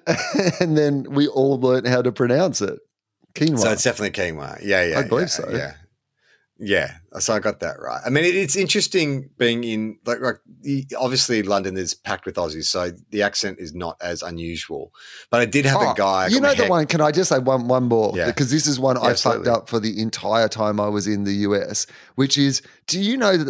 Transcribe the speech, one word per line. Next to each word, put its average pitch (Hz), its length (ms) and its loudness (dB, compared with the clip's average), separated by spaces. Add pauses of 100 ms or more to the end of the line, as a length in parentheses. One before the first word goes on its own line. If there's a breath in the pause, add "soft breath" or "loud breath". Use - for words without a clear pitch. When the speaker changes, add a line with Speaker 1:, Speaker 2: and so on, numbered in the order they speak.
Speaker 1:
<laughs> 180 540 0
and 156 180 2
then 143 320 2
we 143 180 2
all 135 320 2
learned 127 260 2
how 123 140 4
to 120 100 0
pronounce 135 520 0
it. 90 160 -4 (560)
Quinoa. 151 240 2
Speaker 2:
So 107 140 2
it's 101 120 0
definitely 104 340 -2
quinoa. 76 460 -6
Yeah, 95 200 2
yeah, 80 160 0
Speaker 1:
I - 20 2
believe 123 220 0
Speaker 2:
yeah, - 20 -2
Speaker 1:
so. - 240 -6
Speaker 2:
yeah. 71 220 -6 (840)
Yeah, 92 360 0 (260)
so 110 160 0
I 104 60 0
got 107 200 -2
that 82 200 -8
right. 62 260 -8
I 123 40 -2
mean, 151 140 2
it, 180 120 2
it's 190 180 0
interesting 175 760 0 (100)
being 117 260 0
in, 110 420 -4
like, 120 140 -2
like, 123 160 -4 (280)
y-, 139 200 -4 (120)
obviously 127 460 0
London 95 340 -2
is 90 180 -4
packed - 320 -8
with 95 100 -10
Aussies, 80 300 -4
so 90 260 -2 (180)
the 104 120 0
accent 101 360 -2
is 82 160 -14
not 85 260 -8
as 87 220 -8
unusual. 82 720 -10 (400 loud breath)
But 120 80 4
I 117 60 2
did 139 200 2
have 165 160 4
Speaker 1:
Oh, 147 80 2
Speaker 2:
a 107 60 -2
guy 95 320 2
Speaker 1:
you 214 60 2
Speaker 2:
called 269 100 2
Speaker 1:
know 285 60 4
the 247 120 2
Speaker 2:
Heck- 196 80 4
Speaker 1:
one, 160 160 2
can 160 140 0
I 151 100 4
just 170 200 2
say 139 100 2
one, 127 260 2
one 127 220 4
more? 110 260 4
Speaker 2:
Yeah. 87 120 0
Speaker 1:
Because 123 260 0
this 151 160 2
is 131 100 0
one 131 160 2
Speaker 2:
Yeah, 117 80 -2
Speaker 1:
I 120 80 4
Speaker 2:
absolutely. 117 360 0
Speaker 1:
fucked 117 160 2
up - 60 -20
for 117 120 -2
the 107 200 -2
entire 110 460 0
time 107 320 -2
I 104 100 0
was 104 200 -2
in 101 160 -2
the 98 140 -2
U 101 180 0
S, - 320 -4 (260 loud breath)
which 135 240 2
is, 139 240 2 (240 soft breath)
do 180 140 -4
you 220 160 0
know 202 200 4
that 156 140 0